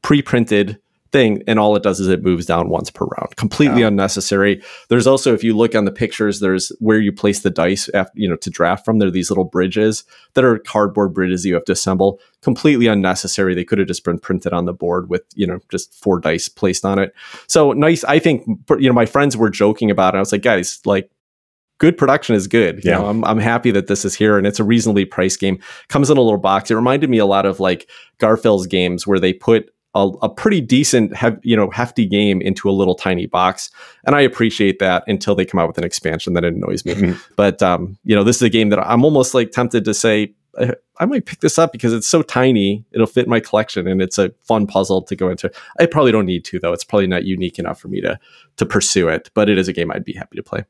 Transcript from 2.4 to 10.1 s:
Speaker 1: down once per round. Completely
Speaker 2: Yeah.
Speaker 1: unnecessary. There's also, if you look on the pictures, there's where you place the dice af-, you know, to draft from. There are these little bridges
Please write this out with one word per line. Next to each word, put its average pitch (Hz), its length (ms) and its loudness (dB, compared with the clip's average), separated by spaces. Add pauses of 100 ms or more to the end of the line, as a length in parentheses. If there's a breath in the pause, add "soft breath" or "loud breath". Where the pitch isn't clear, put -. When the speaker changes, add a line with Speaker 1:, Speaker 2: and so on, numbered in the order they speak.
Speaker 1:
down 85 240 -2
once - 200 -4
per - 160 -6
round. - 300 -10
Completely 120 460 0
Speaker 2:
Yeah. 117 60 4
Speaker 1:
unnecessary. 98 760 0 (240 loud breath)
There's 117 180 2
also, 131 280 4
if 107 100 -2
you 110 120 2
look 113 200 2
on 107 100 2
the 95 60 -2
pictures, 104 480 -4
there's 95 400 -2
where 110 200 2
you 101 120 0
place 101 300 -2
the 95 100 0
dice 90 420 -2
af-, 95 220 0
you 104 140 -2
know, 82 80 -2
to - 120 -10
draft 87 360 -2
from. 110 140 0
There 98 100 2
are - 20 -2
these 87 180 -2
little 92 140 0
bridges 98 640 -2 (300 soft breath)